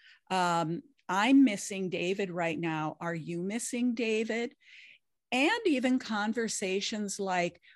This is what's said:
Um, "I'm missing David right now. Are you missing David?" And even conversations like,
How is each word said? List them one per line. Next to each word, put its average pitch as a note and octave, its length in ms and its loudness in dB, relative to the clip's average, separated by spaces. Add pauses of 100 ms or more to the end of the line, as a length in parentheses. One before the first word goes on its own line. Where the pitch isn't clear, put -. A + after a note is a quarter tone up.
(300)
Um, E3+ 540 0 (260)
"I'm B3 340 6
missing G3 460 0
David F3+ 420 -2
right E3 280 -2
now. D#3 400 -2
Are E3+ 160 -4
you E3+ 260 -6
missing A#3+ 540 -2
David?" A3+ 580 -2 (800)
And E4 340 2
even B3+ 340 4
conversations G#3 1200 -2
like, F3+ 420 0 (140)